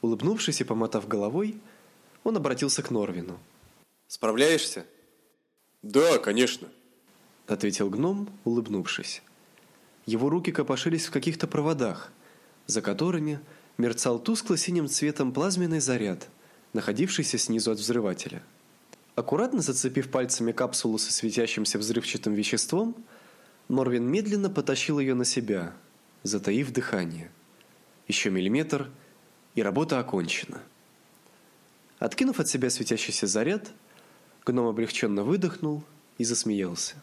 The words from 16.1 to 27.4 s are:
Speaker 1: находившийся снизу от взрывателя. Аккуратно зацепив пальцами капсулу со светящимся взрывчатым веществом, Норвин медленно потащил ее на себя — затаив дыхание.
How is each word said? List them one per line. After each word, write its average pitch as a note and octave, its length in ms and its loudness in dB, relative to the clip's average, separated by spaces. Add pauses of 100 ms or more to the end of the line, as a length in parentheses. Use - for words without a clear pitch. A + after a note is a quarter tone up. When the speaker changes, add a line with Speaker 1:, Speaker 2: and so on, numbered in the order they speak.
Speaker 1:
находившийся A#2 640 0
снизу A2 320 0
от G#2+ 80 0
взрывателя. G#2 640 -2 (720)
Аккуратно G#3 480 0
зацепив C3 480 0
пальцами B2 420 0
капсулу A2+ 460 0
со - 120 -2
светящимся A2 680 0
взрывчатым A2 560 0
веществом, D#3+ 600 0 (760)
Норвин B2 360 2
медленно G3 440 2
потащил C#3+ 480 0
ее C3 160 2
на B2 100 2
себя — G#2 480 0 (540)
затаив G#2 460 0
дыхание. E2+ 580 -4 (800)